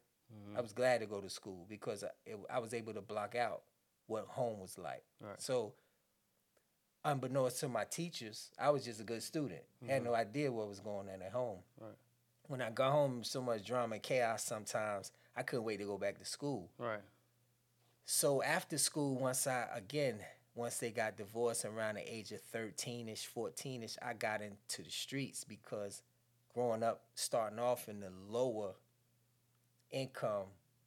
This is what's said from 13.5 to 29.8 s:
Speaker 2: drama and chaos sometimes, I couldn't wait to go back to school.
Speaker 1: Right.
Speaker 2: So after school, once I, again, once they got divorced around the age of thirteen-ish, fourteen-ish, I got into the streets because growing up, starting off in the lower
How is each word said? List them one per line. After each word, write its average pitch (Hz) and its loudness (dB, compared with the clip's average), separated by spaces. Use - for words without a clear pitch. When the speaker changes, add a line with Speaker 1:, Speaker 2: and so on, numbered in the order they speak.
Speaker 2:
drama 117 0
and 104 -6
chaos 113 4
sometimes, 107 -2
I 123 0
couldn't 120 0
wait 110 2
to 104 -2
go 101 0
back 98 0
to 98 -16
school. 127 -2
Speaker 1:
Right. 113 0
Speaker 2:
So 143 6
after 156 2
school, 143 2
once 131 2
I, 127 2
again, 123 2
once 120 -2
they 120 0
got 110 0
divorced 113 2
around 107 0
the 107 -6
age 107 -6
of 98 -8
thirteen-ish, 113 -4
fourteen-ish, 117 -4
I 123 -4
got 107 0
into 101 -8
the 80 -12
streets - -4
because 104 -8
growing 117 2
up, 113 2
starting 110 0
off 120 2
in 104 -6
the 95 -8
lower 110 2